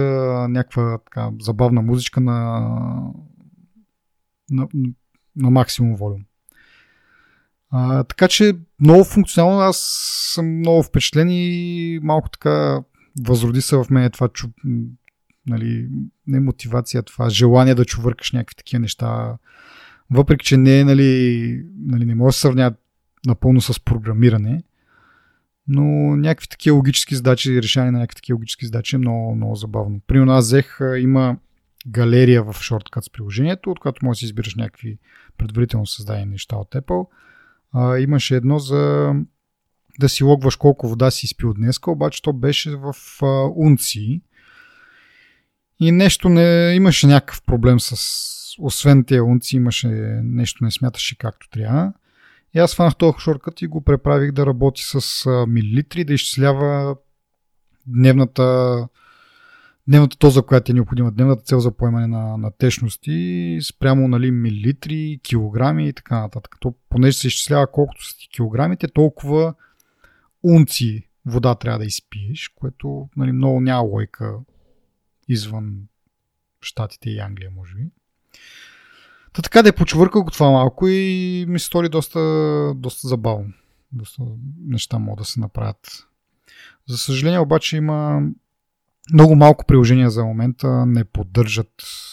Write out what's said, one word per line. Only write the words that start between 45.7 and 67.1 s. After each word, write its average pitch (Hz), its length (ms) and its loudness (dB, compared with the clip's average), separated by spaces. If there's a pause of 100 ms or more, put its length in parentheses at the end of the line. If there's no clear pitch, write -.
И 165 120 4
нещо 185 360 4
не... 170 460 4
Имаше 180 320 4
някакъв - 360 4
проблем 123 380 2
с... - 160 -6 (600)
Освен 139 460 2
тези 127 160 2
унции, 123 360 0
имаше 120 320 -2 (340)
нещо, 120 420 -4
не 113 60 -2
смяташе - 480 -6
както - 320 -10
трябва. 131 420 -2 (600)
И 160 40 -2
аз 165 160 2
фанах 170 220 2
този 165 220 2
шорткът 156 440 -6
и 175 40 -6
го 156 140 -8
преправих 143 520 0
да 139 140 0
работи 135 380 -2
с, - 420 -6
а, 123 200 0
милилитри, 117 580 -2
да 147 80 -4
изчислява 139 840 0 (880)
дневната, 127 1000 2 (1000)
дневната 143 320 6
доза, 135 220 6
която - 300 2
е - 20 2
необходима, 120 380 0
дневната 127 300 0
цел 127 180 0
за 120 100 0
поемане 117 360 -2
на, 110 300 -6
на 107 140 -6
течности 151 1120 -4
спрямо, 135 460 0
нали, 123 220 0
милилитри, 131 920 -4
килограми 120 640 -2
и 139 40 -6
така - 280 -6
нататък. - 400 -12
То, 127 140 -6 (140)
понеже 131 300 2